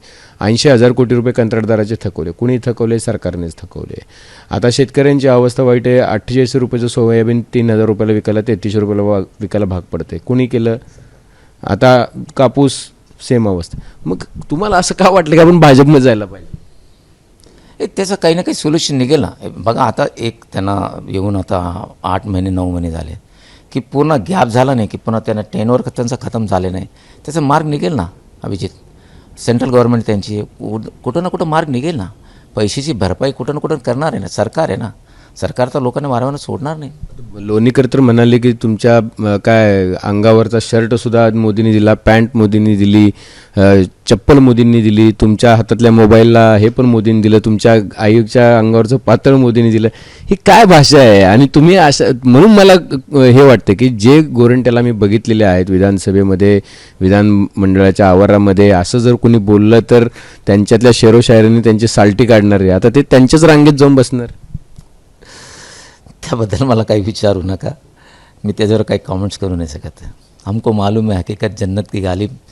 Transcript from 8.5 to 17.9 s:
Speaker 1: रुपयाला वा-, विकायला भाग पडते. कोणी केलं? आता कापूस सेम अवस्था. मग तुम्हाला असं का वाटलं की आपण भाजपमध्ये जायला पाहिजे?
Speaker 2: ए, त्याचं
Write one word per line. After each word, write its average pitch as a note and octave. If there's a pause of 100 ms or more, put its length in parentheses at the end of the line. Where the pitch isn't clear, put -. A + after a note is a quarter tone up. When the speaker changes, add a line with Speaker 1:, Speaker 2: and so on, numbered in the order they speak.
Speaker 1:
रुपयाला G2+
वा-, G2+ (160)
विकायला G#2
भाग F2+ (100)
पडते. E2
कोणी B2+
केलं? A#2 (920)
आता B2 (320)
कापूस C3+ (540)
सेम A#2
अवस्था. F2+ (280)
मग - (280)
तुम्हाला F#3+
असं F3+
का F#3+
वाटलं E3
की D#3+
आपण E3+
भाजपमध्ये C#3+
जायला A2+
पाहिजे? - (1200)
Speaker 2:
ए, -
त्याचं G3